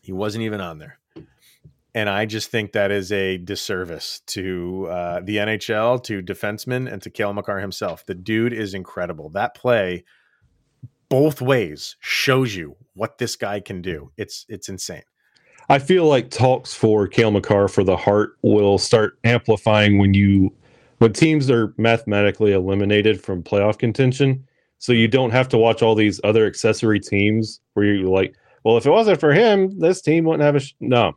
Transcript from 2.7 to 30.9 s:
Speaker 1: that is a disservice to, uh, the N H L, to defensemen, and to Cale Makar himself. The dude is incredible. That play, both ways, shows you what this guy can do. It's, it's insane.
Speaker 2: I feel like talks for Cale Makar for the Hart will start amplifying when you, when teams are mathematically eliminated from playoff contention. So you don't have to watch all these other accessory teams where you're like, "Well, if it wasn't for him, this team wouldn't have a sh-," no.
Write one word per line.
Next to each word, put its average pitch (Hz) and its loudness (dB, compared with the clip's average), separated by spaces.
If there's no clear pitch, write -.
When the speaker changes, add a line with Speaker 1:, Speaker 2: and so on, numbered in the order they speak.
Speaker 1:
that 101 0
is 98 -4
a 95 -4
disservice 90 -10
to, 92 -8
uh, 87 -6
the 104 -6
N 104 -2
H 110 -6
L, 113 0
to 104 -8
defensemen, 110 -8
and 101 -14
to - -16
Cale 101 -6
Makar 101 -6
himself. 95 -10
The 98 -10
dude 110 -4
is 104 -8
incredible. 87 -10
That 98 -6
play, 98 -2
both 139 2
ways, 117 -2
shows 131 0
you 76 -12
what 107 -8
this 120 -6
guy 104 -6
can 95 -12
do. 78 -10
It's, - -14
it's 104 -16
insane. 92 -14
Speaker 2:
I 139 4
feel 170 2
like 135 2
talks 127 0
for 107 2
Cale 113 2
Makar 101 2
for 101 0
the 92 2
Hart 104 0
will 104 4
start 107 0
amplifying 107 4
when 98 4
you, 98 4
when 113 4
teams 151 2
are 117 2
mathematically 107 2
eliminated 101 0
from 90 -8
playoff 104 0
contention. 131 -2
So - -2
you 113 4
don't 127 0
have 127 2
to 123 2
watch 113 2
all 113 2
these 107 0
other 110 2
accessory 107 0
teams 107 -2
where 104 0
you're 98 0
like, 95 -2
"Well, 113 4
if 110 -2
it 143 2
wasn't 208 4
for 151 2
him, 196 2
this 175 0
team 165 2
wouldn't 156 0
have 147 4
a 143 2
sh-," 135 -12
no. 117 2